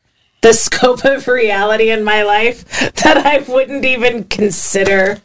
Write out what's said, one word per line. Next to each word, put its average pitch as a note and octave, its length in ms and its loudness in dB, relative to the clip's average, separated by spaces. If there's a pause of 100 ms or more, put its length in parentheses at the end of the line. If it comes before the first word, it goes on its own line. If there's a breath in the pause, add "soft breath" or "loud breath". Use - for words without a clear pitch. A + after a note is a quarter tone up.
(420)
the A3+ 120 6
scope - 520 0
of C4+ 220 -2
reality A3 640 0
in A3 120 -2
my G#3+ 200 0
life G#3+ 400 0 (400 loud breath)
that D#4 140 4
I C#4+ 220 2 (120)
wouldn't C4+ 340 -2
even A#3+ 380 -2
consider G3 1000 -2